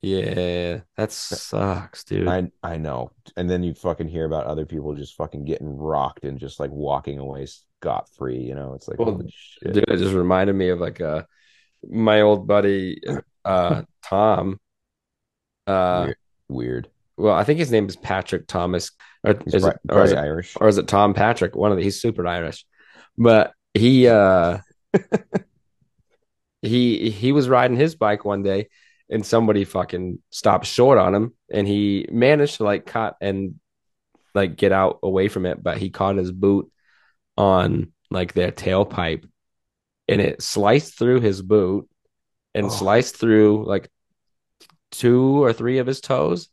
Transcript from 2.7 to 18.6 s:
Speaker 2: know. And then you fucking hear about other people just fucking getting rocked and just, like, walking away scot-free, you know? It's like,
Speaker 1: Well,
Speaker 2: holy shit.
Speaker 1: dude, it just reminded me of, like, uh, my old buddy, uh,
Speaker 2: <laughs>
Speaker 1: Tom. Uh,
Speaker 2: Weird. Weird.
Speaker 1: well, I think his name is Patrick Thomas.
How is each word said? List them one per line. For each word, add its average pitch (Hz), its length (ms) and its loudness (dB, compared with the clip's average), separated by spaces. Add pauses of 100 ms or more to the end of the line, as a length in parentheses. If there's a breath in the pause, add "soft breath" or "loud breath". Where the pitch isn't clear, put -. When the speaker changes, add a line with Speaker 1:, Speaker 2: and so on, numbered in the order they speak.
Speaker 2:
know. 69 320 -8 (260)
And 90 140 -4
then 90 120 -2
you 85 120 -4
fucking 85 340 -6
hear 80 160 -6
about 78 220 -4
other 78 180 -6
people 76 300 -10
just 71 220 -14
fucking 76 280 -10
getting 73 320 -8
rocked 71 480 -6
and 69 140 -10
just, 67 200 -16
like, 71 120 -8
walking 71 480 -6
away 69 260 -12
scot-free, - 920 -10
you 64 160 -10
know? 69 180 -12
It's - 160 -16
like, - 100 -12
Speaker 1:
Well, 113 140 -2
Speaker 2:
holy 90 180 -10
shit. - 440 -12
Speaker 1:
dude, 104 120 4
it 95 120 2
just 95 160 0
reminded 92 400 2
me 95 160 0
of, 87 80 -2
like, 87 240 -6
uh, 78 220 -6 (640)
my 107 360 4
old 104 240 4
buddy, 101 520 0 (460)
uh, 90 380 0 (100)
Speaker 2:
<laughs> - 100 -20
Speaker 1:
Tom. 98 560 0 (1080)
Uh, 90 400 0
Speaker 2:
Weird. - 100 -8 (320)
Weird. 62 400 -6 (300)
Speaker 1:
well, 104 160 2
I 92 100 2
think 151 140 2
his 151 120 -2
name 107 160 2
is 92 100 -10
Patrick 95 500 -6
Thomas. 90 460 -4 (300 soft breath)